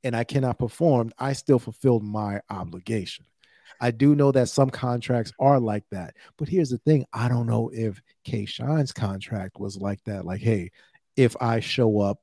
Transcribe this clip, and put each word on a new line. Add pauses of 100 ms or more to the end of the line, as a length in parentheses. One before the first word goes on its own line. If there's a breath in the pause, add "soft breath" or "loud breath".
and
I
cannot
perform,
I
still
fulfilled
my (100)
obligation. (560 soft breath)
I
do
know
that
some
contracts
are
like
that. (220 soft breath)
But
here's
the
thing.
I
don't
know
if (240)
K
Shine's
contract
was
like
that.
Like,
"Hey, (460 soft breath)
if
I
show
up